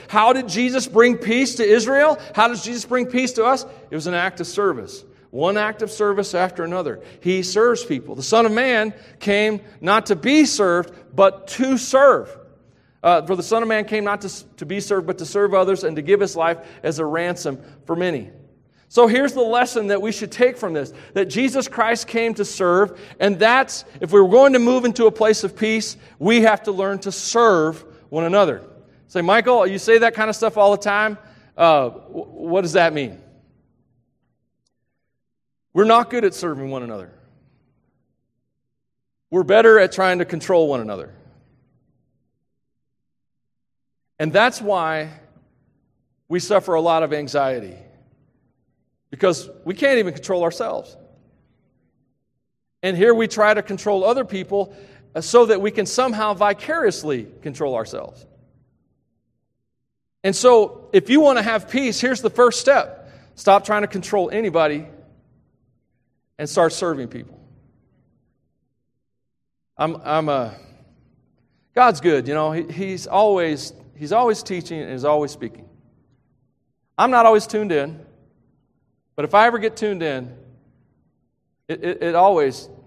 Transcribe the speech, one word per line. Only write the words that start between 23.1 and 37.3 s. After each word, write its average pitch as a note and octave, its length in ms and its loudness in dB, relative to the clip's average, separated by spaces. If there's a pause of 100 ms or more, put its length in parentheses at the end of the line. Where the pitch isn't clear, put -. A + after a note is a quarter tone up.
and G3+ 180 0
that's, A#3 480 2 (160)
if D#3+ 120 -4
we G3+ 80 10
were F#3+ 80 8
going C4 240 8
to B3+ 80 4
move B3 240 2
into A#3 220 2
a G#3+ 40 6
place A3 320 2
of F#3+ 140 -6
peace, A3 400 -2 (240)
we A3 220 4
have G#3+ 200 4
to G#3 100 -4
learn G3 280 -4
to G3 100 -10
serve F#3 720 2 (260)
one D#3 140 -4
another. E3 380 2 (460)
Say, F3 140 -4
"Michael, A3 440 2
you F#3+ 120 -4
say A3+ 200 4
that A3+ 160 2
kind A3 160 -2
of G#3+ 60 -6
stuff A3 200 -4
all G3+ 140 6
the G3+ 120 0
time. G#3 360 -2 (380)
Uh, D3+ 320 4
w-, - 380 -14
what E3+ 360 -4
does E3 120 -4
that E3+ 180 4
mean?" C3+ 280 -8 (2500)
We're F#3+ 100 2
not A3+ 240 4
good A#3+ 160 -2
at F#3+ 80 0
serving C#3 380 -8
one B2+ 140 -8
another. G2 260 -14 (2250)